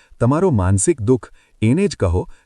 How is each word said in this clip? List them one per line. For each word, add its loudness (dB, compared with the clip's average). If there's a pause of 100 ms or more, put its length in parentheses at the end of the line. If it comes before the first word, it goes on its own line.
(200)
તમારો 2
માનસિક 0
દુઃખ 0 (300)
એને 0
જ -4
કહો, -2 (220)